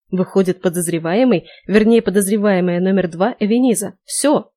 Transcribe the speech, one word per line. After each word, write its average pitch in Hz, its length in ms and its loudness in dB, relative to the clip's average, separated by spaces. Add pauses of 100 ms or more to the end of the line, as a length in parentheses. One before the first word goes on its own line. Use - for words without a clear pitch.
(100)
«Выходит, 180 500 -2
подозреваемый, 170 880 -2 (180)
вернее, 220 340 4
подозреваемая 190 800 0
номер 185 280 0
два 180 320 -4
Эвениза. 214 640 0
Все. - 520 -2